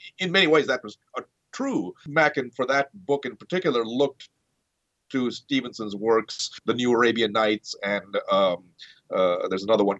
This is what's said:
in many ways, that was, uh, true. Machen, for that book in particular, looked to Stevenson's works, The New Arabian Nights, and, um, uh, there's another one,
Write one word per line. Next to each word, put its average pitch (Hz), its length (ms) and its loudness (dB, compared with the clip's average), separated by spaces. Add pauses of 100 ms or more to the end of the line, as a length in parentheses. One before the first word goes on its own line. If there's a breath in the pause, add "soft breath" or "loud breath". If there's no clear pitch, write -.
(200 loud breath)
in 185 120 -2
many 185 160 4
ways, 151 200 4
that 127 160 -2
was, 104 160 -16 (180)
uh, 127 40 -6 (300)
true. - 440 -4 (120)
Machen, 147 480 0
for 127 120 -2
that 139 260 0
book 120 320 -4
in 117 100 -8
particular, 143 480 -2
looked 127 460 -2 (800)
to 127 200 -2
Stevenson's 113 640 -6
works, 110 540 0 (160)
The 117 80 0
New 123 180 0
Arabian 113 400 4
Nights, 107 520 0
and, 101 340 -4 (140)
um, 92 320 2 (520 loud breath)
uh, 92 340 2
there's 95 140 -4
another 104 200 4
one, 98 160 0